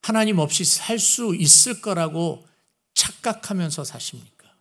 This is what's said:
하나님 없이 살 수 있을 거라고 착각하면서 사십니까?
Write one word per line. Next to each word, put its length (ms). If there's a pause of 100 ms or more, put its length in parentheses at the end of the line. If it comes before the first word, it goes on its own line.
하나님 380
없이 260
살 340
수 340
있을 480
거라고 640 (480)
착각하면서 920
사십니까? 760